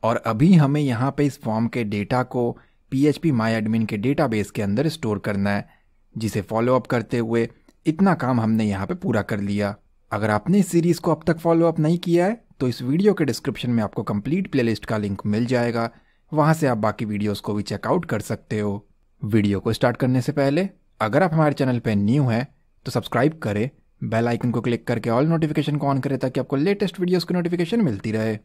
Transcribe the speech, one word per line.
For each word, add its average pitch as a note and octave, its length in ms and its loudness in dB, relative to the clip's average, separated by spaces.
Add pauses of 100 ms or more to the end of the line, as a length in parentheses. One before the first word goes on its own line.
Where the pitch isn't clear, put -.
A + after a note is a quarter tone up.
और A2+ 120 2
अभी A#2 380 4
हमें D3 280 6
यहाँ C3 360 0
पे D3 80 2
इस C3+ 160 -2
फॉर्म A2+ 260 -2
के A#2+ 160 -2
डेटा G#2 400 -2
को B2 280 -2 (400)
पीएचपी C#3+ 400 2
MyAdmin A2+ 560 0
के G#2+ 100 -4
डेटाबेस A2+ 540 0
के - 100 -6
अंदर G#2 260 0
स्टोर A2 320 -2
करना G2+ 300 -2
है, G2+ 180 -2 (480)
जिसे A2 260 -4
फॉलो A#2 340 0
अप B2 120 0
करते A#2+ 300 -2
हुए A2+ 300 0 (380)
इतना F3 300 2
काम B2 260 0
हमने A2 240 2
यहाँ G2 220 -2
पे - 80 -4
पूरा A2 260 -2
कर G2+ 180 -4
लिया। G2+ 360 -2 (360)
अगर G#2+ 180 -2
आपने G#2+ 300 2
इस F#3+ 80 2
सीरीज E3+ 320 2
को F3 120 0
अब D#3+ 160 -2
तक E3 100 0
फॉलो E3 300 2
अप E3 120 -2
नहीं D#3+ 180 2
किया F3 280 2
है, A3+ 160 -2 (180)
तो C3 80 0
इस A#2+ 140 -4
वीडियो E3+ 320 2
के D#3 120 0
डिस्क्रिप्शन B2 460 -4
में A#2 120 2
आपको G#2 200 -4
कंप्लीट C3 480 -2
प्लेलिस्ट A#2 340 0
का A2 120 -2
लिंक G2+ 280 -4
मिल G#2+ 200 0
जाएगा, A#2+ 440 0 (420)
वहाँ D3+ 220 4
से D#3+ 140 0
आप A#2+ 100 2
बाकी G#2+ 280 -2
वीडियोज़ G#2 360 -2
को G#2+ 120 -4
भी G#2 100 -2
चेकआउट A#2+ 420 -2
कर G#2+ 160 -4
सकते - 380 -6
हो। G#2 260 -4 (360)
वीडियो G2+ 380 2
को A2 140 -2
स्टार्ट A#2+ 240 0
करने B2+ 240 0
से C#3+ 100 -4
पहले C#3+ 380 0 (320)
अगर A2 220 2
आप E3 100 0
हमारे D#3 200 4
चैनल B2+ 260 0
पे A2+ 160 -2
न्यू A2 280 2
हैं, A#2+ 240 0 (380)
तो C3 60 -6
सब्सक्राइब B2+ 480 0
करें, G#2+ 300 -2 (320)
बेल A2+ 260 0
आइकन A#2+ 240 -2
को A#2 100 -2
क्लिक A#2 260 -2
करके A#2 220 -2
all B2 160 2
नोटिफिकेशन D#3 520 0
को C#3 100 -2
on C#3 160 0
करें, C3+ 140 -2
ताकि B2+ 220 -2
आपको C3 160 -4
लेटेस्ट G3 440 -2
वीडियोज़ F3+ 260 0
की - 80 -4
नोटिफिकेशन F3 480 0
मिलती A2 300 -2
रहे। A2 340 -2